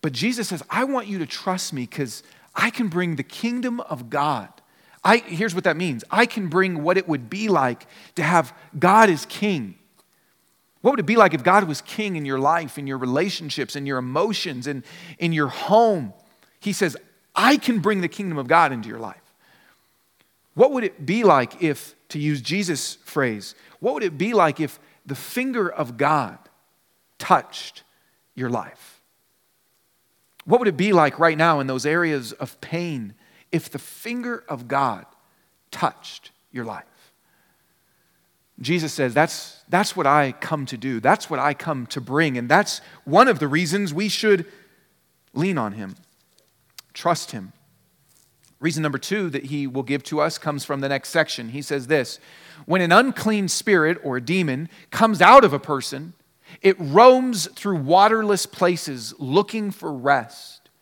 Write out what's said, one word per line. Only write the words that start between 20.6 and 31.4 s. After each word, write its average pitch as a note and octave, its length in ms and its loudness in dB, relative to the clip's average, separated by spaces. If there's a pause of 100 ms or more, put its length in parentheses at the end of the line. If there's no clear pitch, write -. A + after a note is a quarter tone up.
would B3+ 120 -2
it E3 220 -8
be G#3 180 0
like C#3+ 380 4
if, D3+ 340 -4 (140)
to D#3 100 -8
use D3 220 -2
Jesus' E3 640 -4
phrase, A#2 520 -4 (260)
what A#3+ 140 -2
would C4 80 -6
it E3 140 -6
be G3+ 160 -2
like E3 280 2
if - 180 -6 (260)
the C#3 100 -10
finger A#3+ 540 -4
of B2 280 -8
God C#3 400 0 (800)
touched - 680 -2 (520)
your B2+ 140 -6
life? - 520 -8 (1400)
What G#3+ 140 4
would A#3 100 2
it D3+ 80 -4
be G3+ 160 2
like D3+ 260 4
right D#3+ 180 4
now D#3+ 220 4